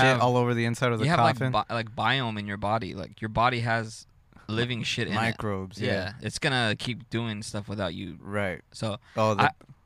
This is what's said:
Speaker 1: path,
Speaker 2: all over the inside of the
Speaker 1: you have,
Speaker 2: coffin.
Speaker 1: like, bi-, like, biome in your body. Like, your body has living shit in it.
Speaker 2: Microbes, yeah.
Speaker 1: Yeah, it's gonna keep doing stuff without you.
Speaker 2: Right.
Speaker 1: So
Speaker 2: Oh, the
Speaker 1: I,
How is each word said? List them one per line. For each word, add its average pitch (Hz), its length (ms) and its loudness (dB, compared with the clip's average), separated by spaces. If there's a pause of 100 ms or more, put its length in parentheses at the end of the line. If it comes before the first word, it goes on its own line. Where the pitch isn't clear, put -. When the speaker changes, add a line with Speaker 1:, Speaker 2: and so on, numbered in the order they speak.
Speaker 1:
path, 131 180 6
Speaker 2:
all 123 160 6
over 120 160 4
the 117 120 2
inside 120 260 2
of 113 80 0
the 127 60 2
Speaker 1:
you 147 60 2
have, 131 80 4
Speaker 2:
coffin. 120 320 4
Speaker 1:
like, 107 160 2
bi-, 113 60 -6
like, 110 220 -4
biome 117 420 0
in 104 100 -6
your 101 100 -4
body. 104 360 -2
Like, 82 260 -12
your 110 100 -6
body 117 320 2
has 113 440 -2 (420)
living 113 360 -2
shit 113 240 -2
in 80 60 -4
it. - 20 -2
Speaker 2:
Microbes, 101 680 -2
yeah. 104 100 0
Speaker 1:
Yeah, 98 300 -2
it's - 180 -6
gonna 123 380 2
keep - 320 -8
doing 113 340 -4
stuff 101 240 -8
without 98 260 -4
you. 92 280 -10
Speaker 2:
Right. 101 400 -4 (100)
Speaker 1:
So 107 280 -6 (180)
Speaker 2:
Oh, 110 180 4
the 117 80 4
Speaker 1:
I, 143 60 4 (360)